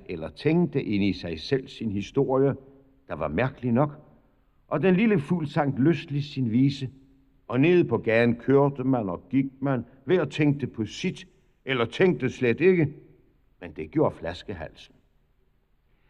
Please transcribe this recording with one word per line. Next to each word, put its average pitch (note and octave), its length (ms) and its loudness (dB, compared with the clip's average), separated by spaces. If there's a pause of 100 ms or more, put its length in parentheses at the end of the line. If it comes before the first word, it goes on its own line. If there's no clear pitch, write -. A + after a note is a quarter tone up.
eller D#2 240 -8
tænkte D#3+ 540 0
inde G2+ 240 0
i F#2 60 2
sig E2+ 260 -8
selv, - 280 -4
sin A2 240 -8
historie, C3 640 0 (520)
der F2 80 -8
var D#2 120 -4
mærkelig A#2+ 440 -2
nok, C#3+ 200 2 (760)
og D3 160 -4
den F#3 120 4
lille G#3 240 4
fugl D#3 280 -4
sang C#3+ 320 -2
lystligt C#3+ 460 0
sin B2 260 -4
vise, C3 380 2 (580)
og A#2+ 120 -2
nede F3 240 6
på A#2 140 0
gaden A#2 380 2
kørte C#3 480 2
man B2 260 0
og - 200 -10
gik C3+ 160 2 (140)
man, C3+ 260 -2 (200)
hver E3+ 200 2
tænkte C#3+ 420 0
på - 180 -6
sit, - 420 -8 (380)
eller B2 200 0
tænkte F3 440 2
slet A#2 320 0
ikke, F3 320 4 (680)
men F2 100 -14
det D#2 200 -10
gjorde C#3 240 0
flaskehalsen. - 800 -12 (1120)